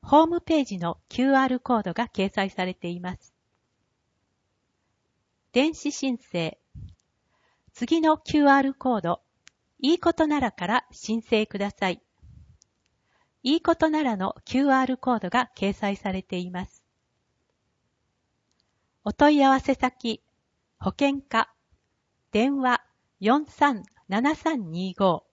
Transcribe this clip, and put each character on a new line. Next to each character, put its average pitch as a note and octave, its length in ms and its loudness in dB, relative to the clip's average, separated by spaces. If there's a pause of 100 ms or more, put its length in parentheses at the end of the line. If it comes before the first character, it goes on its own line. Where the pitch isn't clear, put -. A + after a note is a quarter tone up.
ホ D4+ 220 6
ー - 20 0
ム E4+ 140 -2
ペ D#4+ 200 0
ー C4 40 -2
ジ G3+ 140 -10
の E3+ 200 -6 (100)
キ - 160 -2
ュ C4+ 80 2
ー C4+ 80 4
ア C4 40 2
ー C4+ 40 -2
ル B3+ 120 -2
コ A#3+ 180 0
ー G3+ 40 -2
ド F3 100 -6
が A#3 160 -6
掲 G3 240 -4
載 G3 180 -4
さ F#3 140 -6
れ F#3 100 -6
て - 140 -10
い F3 120 -8
ま F3+ 160 -10
す。 - 180 -20 (2250)
電 D4+ 220 0
子 - 160 -6
申 C4+ 280 -4
請。 - 400 -6 (1120)
次 D#4+ 280 0
の D#4 180 4
キ - 220 0
ュ D4 40 4
ー C#4 100 8
ア C#4 40 4
ー C4+ 40 2
ル C4+ 120 -2
コ B3 220 -2
ー G3+ 40 -2
ド、 E3+ 220 -4 (560)
い D4+ 160 2
い E4+ 40 -2
こ E4+ 140 0
と D#4+ 140 0
な D4 120 0
ら B3 140 -2
か - 140 -8
ら A3+ 240 -2
申 A3 320 -6
請 G#3+ 240 0
く - 120 -10
だ G3+ 120 -4
さ F#3+ 180 -4
い。 - 140 -6 (1400)
い C#4 140 2
い E4+ 60 -2
こ E4 120 2
と D#4+ 140 2
な D4+ 140 0
ら A#3+ 140 0
の F#3+ 180 -4 (100)
キ - 160 0
ュ C#4+ 60 2
ー C4 140 4
ア - 20 2
ー C4 40 0
ル B3+ 120 -4
コ B3+ 160 -2
ー A3+ 40 -2
ド - 120 -6
が B3 260 -2
掲 G3 160 -2
載 G3 240 -4
さ F#3+ 160 -8
れ F#3+ 100 -8
て - 140 -10
い F3+ 140 -8
ま F3+ 160 -10
す。 - 160 -20 (2250)
お G#3 120 -6
問 D4 220 4
い C#4 60 4
合 C4+ 80 6
わ C4+ 100 4
せ C4+ 140 -2
先、 A#3+ 480 -6 (560)
保 - 120 -4
険 C#4 300 0
課、 - 340 -4 (800)
電 C4+ 260 0
話 B3+ 240 0 (380)
四 C#4 260 2
三 C4 360 0 (260)
七 B3 260 0
三 C4+ 380 -4
二 F#3 220 -6
五。 F#3 380 0